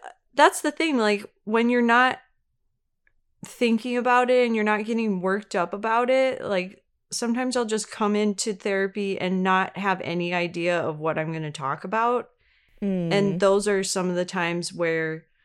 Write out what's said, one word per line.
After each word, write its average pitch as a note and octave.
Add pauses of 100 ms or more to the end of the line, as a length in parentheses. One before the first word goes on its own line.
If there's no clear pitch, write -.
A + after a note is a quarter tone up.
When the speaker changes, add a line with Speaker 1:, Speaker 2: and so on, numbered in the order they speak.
(340)
Speaker 1:
that's D#4
the D4+
thing, D#4
like, G#3 (180)
when A3+
you're B3
not A#3+ (1300)
thinking A#3+
about B3
it B3
and A3+
you're G#3+
not G#3+
getting A3
worked F#3+
up F3
about A3+
it, C4
like, F#3 (300)
sometimes A#3+
I'll A#3+
just G#3+
come G#3
into G#3
therapy G3
and F#3
not F#3
have F#3+
any F3
idea F3
of D3+
what D#3
I'm D#3+
gonna D#3
talk C#3
about. A3+ (520)
Speaker 2:
Mm. F#3
Speaker 1:
And G3
those G3
are G3
some F#3
of F3
the F3+
times E3+
where D#3+ (200)